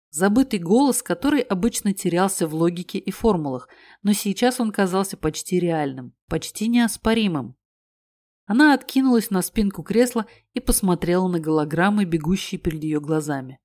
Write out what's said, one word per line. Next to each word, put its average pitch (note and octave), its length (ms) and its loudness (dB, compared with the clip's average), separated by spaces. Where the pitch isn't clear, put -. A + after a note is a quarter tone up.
Забытый G#3 480 2
голос, A#3 420 2
который C#4+ 380 0
обычно G3 540 -2
терялся F#3 520 0
в D#3 80 -4
логике F3 460 -2
и G3 120 -8
формулах, D3+ 580 -2
но G3+ 80 2
сейчас A3 480 0
он A3 120 -2
казался F#3+ 440 -2
почти - 420 -4
реальным, D3 560 -2
почти D#3+ 400 -4
неоспоримым. A3 880 0
Она C#4 280 6
откинулась C4 560 2
на F#3 120 0
спинку G3 420 -2
кресла A#3 420 0
и - 60 -4
посмотрела F3+ 680 2
на F3 100 0
голограммы, D#3 640 2
бегущие E3+ 560 -2
перед D#3 240 -4
её D3+ 160 -2
глазами. C#3+ 640 -4